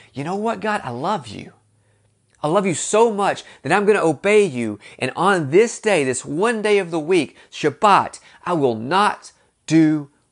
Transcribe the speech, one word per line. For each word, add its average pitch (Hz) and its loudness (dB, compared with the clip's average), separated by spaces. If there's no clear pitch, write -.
"You 143 -8
know 175 -6
what, 214 -4
God? 208 -4
I 127 -10
love 139 -6
you. 98 -16
I 151 -2
love 185 0
you 190 0
so 220 0
much 196 -4
that 135 -6
I'm 202 0
gonna 196 2
obey 196 2
you. 120 -4
And 127 -4
on 170 0
this 220 4
day, 190 0
this 127 -4
one 208 -2
day 208 2
of 175 -4
the 170 -2
week, 156 -2
Shabbat, 156 2
I 175 -2
will 139 2
not 175 -2
do 156 4